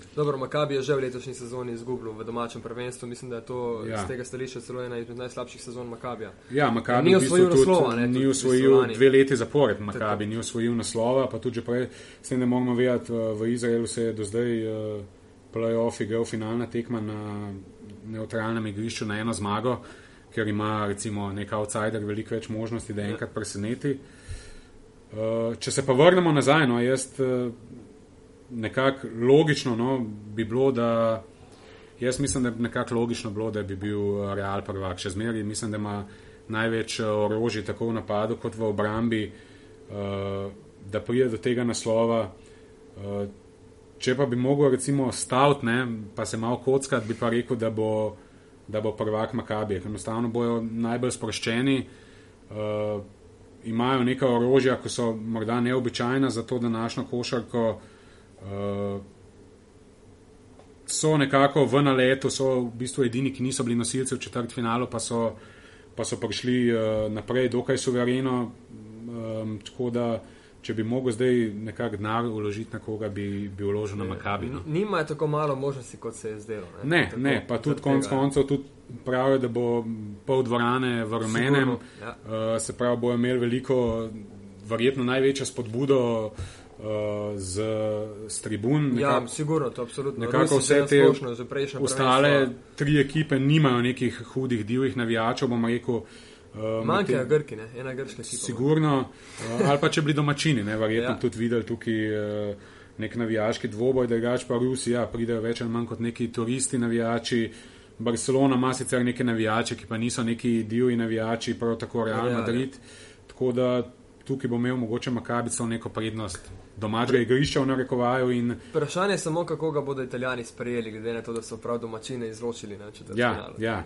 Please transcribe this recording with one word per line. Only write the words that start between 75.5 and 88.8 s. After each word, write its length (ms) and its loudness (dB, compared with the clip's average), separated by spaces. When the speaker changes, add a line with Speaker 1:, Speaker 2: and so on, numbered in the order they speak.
Speaker 1:
možnosti, 400 -6
kot 180 -10
se 140 -10
je 120 -8
zdelo, 340 -8
ne. 160 -6
Speaker 2:
Ne, 160 4
Speaker 1:
Tako, 140 -4
Speaker 2:
ne, 200 4
pa 160 -2
tudi 140 -2
Speaker 1:
zaradi 120 -2
Speaker 2:
konec 220 4
Speaker 1:
tega. 120 0
Speaker 2:
koncev 280 4
tudi 200 0
pravijo, 380 4
da 100 0
bo 360 0
pol 200 2
dvorane 640 2
v 100 -4
rumenem. 400 2
Speaker 1:
Sigurno, 240 4
ja. 180 -12
Speaker 2:
Eh, 40 2
se 140 -6
pravi, 240 0
bojo 180 0
imeli 240 2
veliko, 720 0
verjetno 400 0
največjo 420 2
spodbudo, 840 2
eh, 100 -14
z, 280 -4
s 140 -8
tribun, 520 0